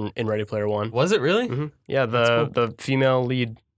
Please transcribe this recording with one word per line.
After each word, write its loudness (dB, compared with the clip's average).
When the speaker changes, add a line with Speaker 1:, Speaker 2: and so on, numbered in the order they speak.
Speaker 1:
in, -6
in -2
Ready 0
Player -2
One. -2
Speaker 2:
Was 0
it 2
really? 0
Speaker 1:
Mm-hmm. -4
Yeah, 0
Speaker 2:
That's 2
Speaker 1:
the, 2
Speaker 2:
cool. 0
Speaker 1:
the -10
female 2
lead -4